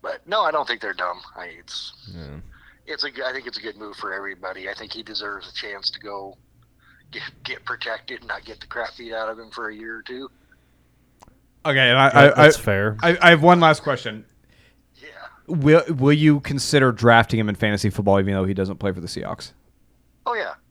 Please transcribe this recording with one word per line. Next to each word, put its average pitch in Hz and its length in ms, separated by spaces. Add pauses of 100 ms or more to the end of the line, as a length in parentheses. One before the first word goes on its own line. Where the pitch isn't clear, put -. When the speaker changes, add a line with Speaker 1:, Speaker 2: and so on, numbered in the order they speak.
Speaker 1:
But - 260
no, 208 140
I 165 100
don't 151 160
think 120 140
they're 101 120
dumb. 90 260 (160)
I, 90 100 (140)
it's, - 560
Speaker 2:
Yeah. 73 220 (480)
Speaker 1:
it's 156 180
a 143 80
g-, 135 120
I 127 100
think 127 140
it's 123 100
a - 40
good 104 160
move 104 180
for 101 180
everybody. 95 560
I - 40
think 110 200
he 113 100
deserves 104 460
a - 40
chance 101 360
to - 100
go 98 380 (760)
get, - 120 (200)
get - 220
protected 117 540
and 117 80
not - 180
get - 160
the - 60
crap 117 300
beat 117 160
out 110 160
of 110 100
him 113 120
for 117 180
a 107 60
year 113 220
or 110 60
two. 127 260 (1400)
Speaker 3:
Okay, 135 240
and 120 80
I, 135 120
Speaker 2:
That, 143 280
Speaker 3:
I, 151 60
Speaker 2:
that's 151 140
Speaker 3:
I, - 40
Speaker 2:
fair. 107 400
Speaker 3:
I, 170 200
I 175 100
have 165 120
one 175 160
last 156 240
question. 117 420 (680)
Speaker 1:
Yeah. - 120 (400)
Speaker 3:
Will, 151 420
will 143 240
you 151 280
consider 135 500
drafting 113 480
him 107 100
in 101 60
fantasy 104 340
football 98 300
even 98 160
though 95 100
he 98 80
doesn't 95 240
play 101 140
for 90 100
the 82 60
Seahawks? - 440 (760)
Speaker 1:
Oh, 240 100
yeah. 147 180 (180)